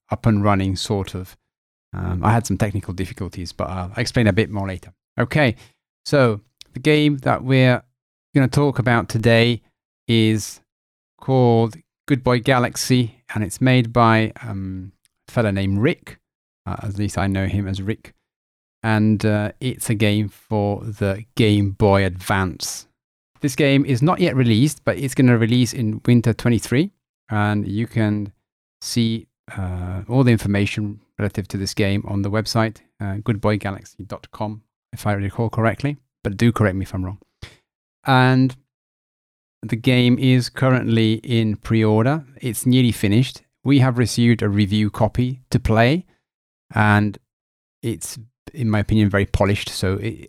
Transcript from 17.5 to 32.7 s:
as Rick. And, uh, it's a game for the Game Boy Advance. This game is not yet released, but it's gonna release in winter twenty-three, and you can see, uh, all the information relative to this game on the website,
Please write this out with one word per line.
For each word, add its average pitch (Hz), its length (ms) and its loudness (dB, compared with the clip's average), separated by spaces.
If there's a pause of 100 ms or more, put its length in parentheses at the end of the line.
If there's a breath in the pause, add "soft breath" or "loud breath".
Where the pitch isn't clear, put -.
as 95 160 -6
Rick. - 320 -8 (680)
And, 107 420 2
uh, 107 320 0
it's - 320 -6
a 110 60 0
game 104 320 0
for 104 560 -4
the 104 400 -4 (100)
Game 101 380 2
Boy 98 320 4
Advance. 92 840 -4 (540)
This 139 160 -4
game 139 300 4
is 123 160 0
not 175 180 2
yet 147 160 0
released, 123 480 2
but 95 140 -2
it's 135 160 -6
gonna 123 240 4
release 117 340 2
in 110 320 -4
winter 120 300 4
twenty-three, 123 580 0 (380)
and 104 360 -2
you 104 200 -4
can 104 480 -2 (480)
see, 113 460 -2 (280)
uh, 90 520 -6
all 127 160 2
the 123 60 4
information 101 680 0 (180)
relative 101 300 -4
to - 80 -10
this 98 160 -6
game 101 340 -2
on 98 140 -4
the 98 100 -4
website, 110 520 -2 (180)